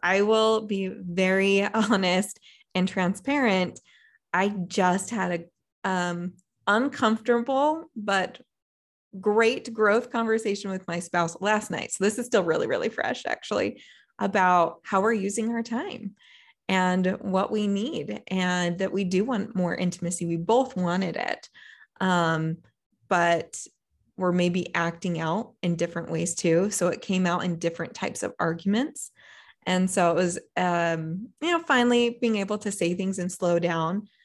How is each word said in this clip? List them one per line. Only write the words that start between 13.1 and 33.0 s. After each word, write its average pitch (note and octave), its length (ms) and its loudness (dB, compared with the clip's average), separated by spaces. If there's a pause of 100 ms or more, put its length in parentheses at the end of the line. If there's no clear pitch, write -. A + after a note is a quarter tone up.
actually, - 560 -4 (380)
about F#3 640 2
how F#3+ 180 0
we're A3 120 2
using G#3+ 360 -2
our A#3 140 -4
time A#3 500 -8 (540)
and F#3 540 2
what F#3+ 300 0
we G#3 160 0
need, G#3 600 -4
and F3+ 500 0
that F#3+ 140 -2
we G3+ 120 -2
do F#3 200 2
want A#3 320 -2
more F3+ 180 0
intimacy. F3 520 -4
We E3+ 120 -2
both A#3 380 2
wanted F3+ 400 0
it, - 340 -6 (500)
um, E3 580 2 (500)
but E3+ 500 2 (600)
we're F#3 160 2
maybe F3+ 420 0
acting E3+ 440 -2
out E3 340 -4 (100)
in E3+ 120 0
different E3+ 360 -4
ways E3+ 240 -2
too. F3+ 340 2
So F3+ 200 0
it - 120 -4
came F#3 240 0
out F3 200 0
in F3 120 -2
different E3 360 -4
types - 280 -6
of - 160 -6
arguments. G3 720 -2 (540)
And F#3 240 2
so F3 220 2
it E3 40 0
was, F3+ 220 0 (200)
um, E3+ 720 -2 (120)
you E4 100 0
know, E4+ 80 2
finally A#3+ 600 2
being A3+ 140 2
able G3+ 240 -2
to G#3 120 -6
say F3 220 0
things F#3+ 240 -4